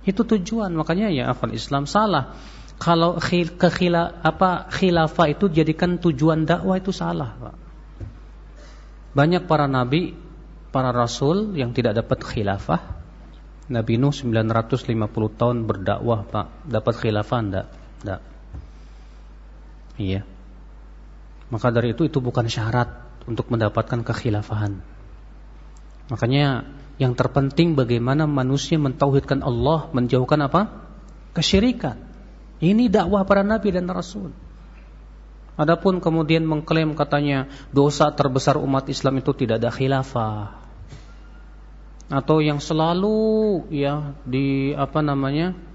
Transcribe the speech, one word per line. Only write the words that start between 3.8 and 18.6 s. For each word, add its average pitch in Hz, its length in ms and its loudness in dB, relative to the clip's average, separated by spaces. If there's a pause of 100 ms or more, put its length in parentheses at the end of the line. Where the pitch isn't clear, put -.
apa, 175 480 2
khilafah 165 640 4
itu 196 160 2
jadikan 165 480 2
tujuan 160 480 2
dakwah, 170 320 0
itu 190 160 -4
salah, 170 480 -6
Pak. 117 160 -14 (1600)
Banyak 175 320 4
para 147 240 2
nabi, 131 460 0 (580)
para 131 160 2
rasul 147 640 0
yang 123 160 -2
tidak 113 320 0
dapat - 220 -2
khilafah. 101 560 -2 (920)
Nabi 117 240 0
Nuh 139 160 2
sembilan 113 400 0
ratus 117 400 -2
lima 110 160 0
puluh 107 240 -2
tahun 120 320 0
berdakwah, 101 640 -2
Pak. - 400 -8
Dapat 113 320 0
khilafah 110 400 0
enggak? 98 280 -4 (360)
Enggak. 98 180 -8 (1700)